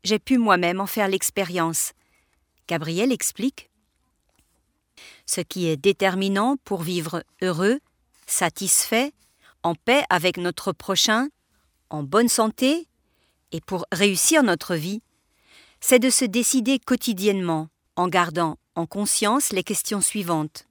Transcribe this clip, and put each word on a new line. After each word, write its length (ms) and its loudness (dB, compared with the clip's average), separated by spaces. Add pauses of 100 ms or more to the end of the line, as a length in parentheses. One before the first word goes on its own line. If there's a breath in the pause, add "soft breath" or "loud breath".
J'ai 160 0
pu 180 0
moi-même 440 2
en 80 -4
faire 180 0
l'expérience. 840 -2 (760)
Gabriel 460 -2
explique : « 580 -6 (1600 loud breath)
Ce 140 -4
qui 280 -4
est 80 0
déterminant 880 2
pour 180 -4
vivre 400 -4 (200)
heureux, 360 2 (480)
satisfait, 880 0 (500 soft breath)
en 120 0
paix 340 2
avec 280 2
notre 360 -4
prochain, 560 0 (600)
en 120 -6
bonne 260 2
santé 600 0 (640)
et 80 -8
pour 320 -8
réussir 500 2
notre 320 0
vie, 280 -6 (800 soft breath)
c'est 180 4
de 120 4
se 140 2
décider 540 0
quotidiennement 920 0 (280)
en 120 0
gardant 500 0 (160)
en 120 -4
conscience 680 0
les 120 -2
questions 360 -4
suivantes. 720 -2